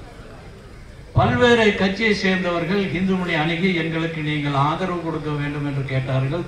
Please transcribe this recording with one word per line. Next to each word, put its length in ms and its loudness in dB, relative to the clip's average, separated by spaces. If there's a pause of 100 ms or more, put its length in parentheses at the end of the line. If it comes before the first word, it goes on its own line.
(1120)
பல்வேறு 600 6
கட்சியை 380 2
சேர்ந்தவர்கள் 760 0
இந்துமணி 420 0
அணுகி 420 0
எங்களுக்கு 460 -2
நீங்கள் 320 -2
ஆதரவு 500 0
கொடுக்க 280 -4
வேண்டும் 340 -4
என்று 200 -4
கேட்டார்கள், 640 -2